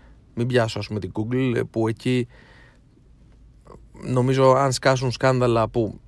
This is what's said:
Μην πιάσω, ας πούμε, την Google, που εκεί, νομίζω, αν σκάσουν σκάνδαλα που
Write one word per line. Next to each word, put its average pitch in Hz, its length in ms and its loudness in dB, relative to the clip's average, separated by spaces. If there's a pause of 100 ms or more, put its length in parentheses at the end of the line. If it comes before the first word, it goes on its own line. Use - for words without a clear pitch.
(340)
Μην 120 120 -4
πιάσω, 117 320 0
ας 104 80 -8
πούμε, 107 140 -6
την 95 140 -8
Google, 123 560 -2
που 113 180 -2
εκεί, 123 400 -4 (1600)
νομίζω, 131 600 2
αν 135 200 2
σκάσουν 131 380 0
σκάνδαλα 120 580 0
που 113 400 -4